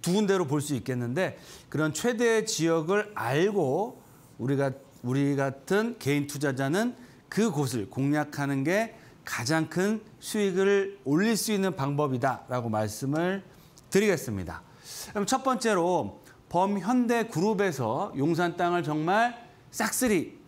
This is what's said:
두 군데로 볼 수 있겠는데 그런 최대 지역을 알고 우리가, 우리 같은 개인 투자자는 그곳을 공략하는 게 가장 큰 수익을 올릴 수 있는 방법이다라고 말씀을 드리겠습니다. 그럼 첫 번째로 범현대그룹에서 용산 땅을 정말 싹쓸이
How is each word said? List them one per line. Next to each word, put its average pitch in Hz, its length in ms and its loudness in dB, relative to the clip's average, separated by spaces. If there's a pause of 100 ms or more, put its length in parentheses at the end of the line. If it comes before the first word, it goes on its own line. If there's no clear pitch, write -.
두 170 100 0
군데로 190 360 4
볼 147 120 2
수 143 140 -4
있겠는데 127 640 -2 (300)
그런 151 260 0
최대 226 500 2
지역을 165 720 0
알고 170 880 0 (360)
우리가, 135 340 0 (320)
우리 139 320 2
같은 185 640 0
개인 143 260 0
투자자는 143 720 -2 (320)
그곳을 139 600 0
공략하는 143 760 0
게 208 320 0 (280)
가장 156 440 0
큰 208 340 0 (160)
수익을 196 880 2
올릴 196 320 4
수 220 160 -2
있는 190 240 0
방법이다라고 131 920 -2
말씀을 139 760 -2 (460)
드리겠습니다. 117 720 0 (480)
그럼 208 140 -4
첫 262 200 -2
번째로 180 760 0 (280)
범현대그룹에서 196 1700 0
용산 170 380 0
땅을 175 260 0
정말 180 640 0 (240)
싹쓸이 214 680 0 (120)